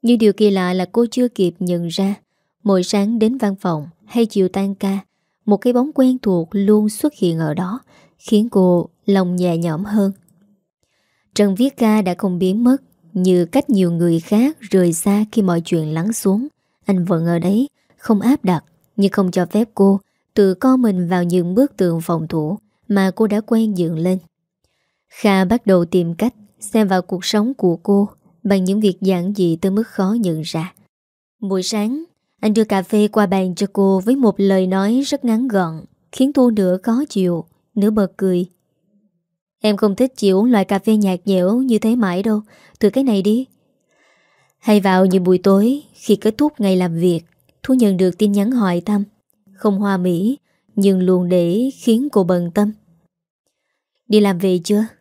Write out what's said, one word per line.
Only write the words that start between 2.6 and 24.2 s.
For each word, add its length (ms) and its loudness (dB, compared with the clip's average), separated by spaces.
mỗi 200 2
sáng 360 -2
đến 180 0
văn 180 -2
phòng 320 -6
hay 200 0
chiều 240 0
tan 260 -4
ca, 240 -4
một 120 2
cái 160 -2
bóng 220 0
quen 260 2
thuộc 300 0
luôn 380 2
xuất 240 -4
hiện 260 -2
ở 140 -4
đó, 260 -6
khiến 320 0
cô 400 2
lòng 300 0
nhẹ 220 -2
nhõm 280 -4
hơn. 260 0
Trần 200 2
Viết 220 -2
Ca 240 2
đã 160 -2
không 220 -4
biến 240 0
mất 140 2
như 320 2
cách 240 -2
nhiều 220 2
người 280 0
khác 400 0
rời 340 0
xa 380 0
khi 100 0
mọi 200 0
chuyện 320 -4
lắng 200 -2
xuống. 340 -2
Anh 200 0
vẫn 200 0
ở 140 0
đấy, 300 0
không 240 0
áp 240 0
đặt, 180 0
nhưng 160 0
không 200 0
cho 140 0
phép 300 -2
cô 240 4
tự 200 2
co 240 2
mình 300 0
vào 160 0
những 320 0
bức 220 0
tường 240 0
phòng 260 -4
thủ 300 -4
mà 280 0
cô 120 0
đã 140 -2
quen 360 -2
dựng 200 -2
lên. 200 -2